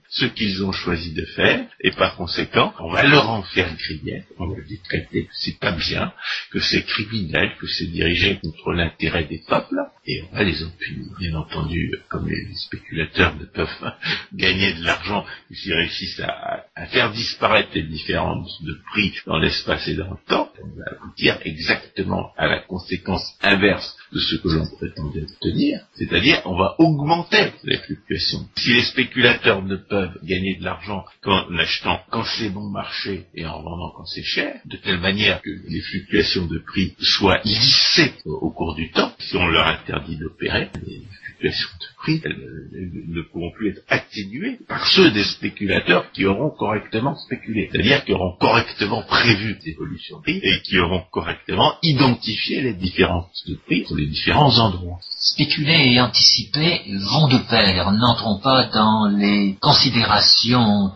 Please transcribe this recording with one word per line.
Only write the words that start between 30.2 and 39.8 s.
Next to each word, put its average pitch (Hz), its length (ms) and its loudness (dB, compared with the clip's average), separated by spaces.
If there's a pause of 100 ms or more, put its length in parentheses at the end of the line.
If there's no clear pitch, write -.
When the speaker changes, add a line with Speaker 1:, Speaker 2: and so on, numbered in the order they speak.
Speaker 1:
gagner 92 340 -2
de 90 80 -12
l'argent 90 400 -8 (180)
qu'en 92 340 2
achetant 82 440 0 (100)
quand 113 140 -4
c'est 110 260 -4
bon 104 180 -8
marché 98 640 -8
et 82 120 -8
en 80 160 -10
vendant 82 340 -8
quand 80 100 -16
c'est - 160 -10
cher, - 420 -4
de - 120 -14
telle 92 240 -2
manière 98 420 2
que - 80 -10 (180)
les 87 120 -6
fluctuations 90 640 0
de 78 120 -4
prix - 420 -2
soient - 440 4
lissées 127 680 4 (100)
au, 80 80 -6
au 78 180 -2
cours 80 240 -4
du 80 160 -6
temps, - 280 0
si - 180 -6
on 90 100 2
leur 80 200 4
interdit 78 500 -6